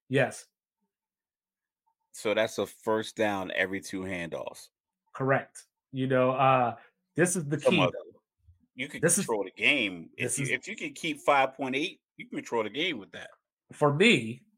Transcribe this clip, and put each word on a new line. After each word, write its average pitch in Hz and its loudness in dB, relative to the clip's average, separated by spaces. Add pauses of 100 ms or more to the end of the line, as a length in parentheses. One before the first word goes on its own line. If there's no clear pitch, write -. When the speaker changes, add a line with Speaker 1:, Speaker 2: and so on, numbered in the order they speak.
Speaker 1:
Yes. 127 -2 (1700)
Speaker 2:
So 104 -2
that's 110 0
a 101 -2
first 110 -4
down 101 -2
every 95 -2
two 92 -8
handoffs. 85 -8 (460)
Speaker 1:
Correct. 131 -2 (280)
You 131 -2
know, 127 4
uh, 131 4 (380)
this 180 2
is 170 -2
the 143 -2
Speaker 2:
Come 131 4
Speaker 1:
key, - 6
Speaker 2:
on. 90 4
Speaker 1:
though. - -14 (540)
Speaker 2:
You 131 -10
can 131 -12
Speaker 1:
This 170 4
is, 196 -2
Speaker 2:
control 104 -2
the 92 -8
game. 107 0
If 120 -4
Speaker 1:
this - -4
Speaker 2:
you, 143 -2
Speaker 1:
is 139 -4
Speaker 2:
if 127 -4
you 208 -10
can 160 -10
keep 147 -6
five 135 2
point 135 -4
eight, 165 -6 (160)
you 147 -18
can 160 -10
control 120 -2
the 104 -6
game 147 -4
with 95 -16
that. - -16 (420)
Speaker 1:
For 147 4
me, 143 4 (140)